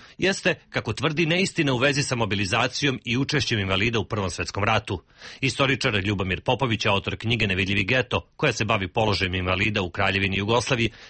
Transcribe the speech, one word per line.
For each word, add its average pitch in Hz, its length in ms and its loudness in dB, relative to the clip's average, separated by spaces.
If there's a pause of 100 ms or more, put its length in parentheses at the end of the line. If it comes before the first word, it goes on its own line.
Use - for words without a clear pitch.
(180)
jeste, - 360 0 (160)
kako 123 220 -4
tvrdi, 156 340 0
neistina 165 460 2
u 127 40 2
vezi 135 260 2
sa 123 140 -2
mobilizacijom 107 880 0
i 120 140 0
učešćem 135 400 0
invalida 101 420 0
u 90 40 -2
Prvom 98 260 -2
svetskom 95 340 -4
ratu. 107 340 0 (420)
Istoričar 131 540 0
Ljubomir 95 500 0
Popović, 120 420 0
autor 98 300 0
knjige 113 300 0
Nevidljivi 98 380 0
geto, 123 340 0 (180)
koja 143 160 2
se 113 120 -2
bavi 101 240 0
položajem 95 460 0
invalida 92 480 0
u 90 80 -4
Kraljevini 98 480 0
Jugoslaviji, 117 540 0 (180)